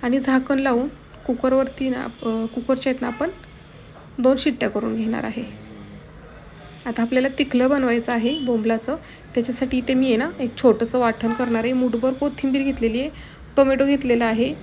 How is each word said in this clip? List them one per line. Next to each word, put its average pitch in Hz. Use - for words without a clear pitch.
आणि 254
झाकण 262
लावून 269
कुकरवरती 262
ना, 254
अ, 226
कुकरच्या 262
आहेत 262
ना, 240
आपण 262
दोन 262
शिट्ट्या 262
करून 220
घेणार 220
आहे. 226
आता 233
आपल्याला 254
तिखलं 262
बनवायचं 247
आहे 240
बोंबलाचं, 226
त्याच्यासाठी 254
इथे 254
मी 262
आहे 233
ना, 240
एक 240
छोटंसं 233
वाटण 233
करणार 233
आहे. 247
मूठभर 254
कोथिंबीर 269
घेतलेली 247
आहे, 294
टोमॅटो 269
घेतलेला 262
आहे 226